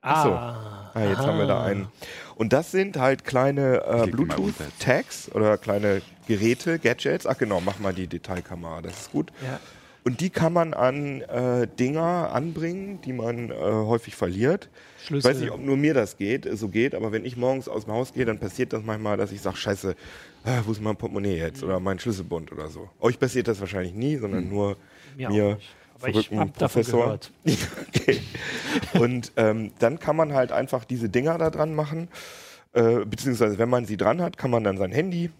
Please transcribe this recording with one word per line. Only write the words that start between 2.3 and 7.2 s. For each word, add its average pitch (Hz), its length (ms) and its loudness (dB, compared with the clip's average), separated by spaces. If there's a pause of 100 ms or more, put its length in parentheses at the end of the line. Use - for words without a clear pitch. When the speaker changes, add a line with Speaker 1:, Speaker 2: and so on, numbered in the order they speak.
Speaker 1:
Und 113 160 2
das 147 180 2
sind 190 280 0
halt 131 260 2
kleine, 131 600 4
äh, 117 160 2
Speaker 3:
Ich 117 60 4
leg 95 100 -2
die 127 80 2
mal 76 120 -2
runter 95 280 -2
jetzt. 71 140 -14
Speaker 1:
Bluetooth-Tags - 560 0
oder 107 240 4
kleine 101 440 2 (260)
Geräte, 117 500 2
Gadgets. 139 480 0